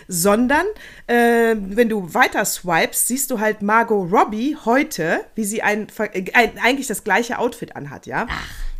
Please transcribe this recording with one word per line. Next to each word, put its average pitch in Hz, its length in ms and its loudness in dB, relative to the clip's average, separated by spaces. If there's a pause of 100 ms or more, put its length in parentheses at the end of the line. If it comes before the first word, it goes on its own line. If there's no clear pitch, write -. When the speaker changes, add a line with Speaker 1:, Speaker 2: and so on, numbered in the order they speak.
Speaker 1:
sondern, 226 560 2 (420)
äh, 233 520 4
wenn 208 320 2
du 185 240 -4
weiter 254 320 2
swipest, - 600 0
siehst 254 220 -4
du 240 80 -2
halt 214 220 -2
Margot 208 500 2
Robbie 240 540 0
heute, 226 560 0 (140)
wie 226 100 -4
sie 208 180 -4
ein, 208 260 -2 (100)
äh, 202 340 -4
ein, 240 200 4 (100)
eigentlich 262 240 0
das - 180 -6
gleiche 220 340 0
Outfit - 380 -6
anhat, 143 300 -14
ja? 147 240 -4
Speaker 2:
Ach. 160 140 -8 (360)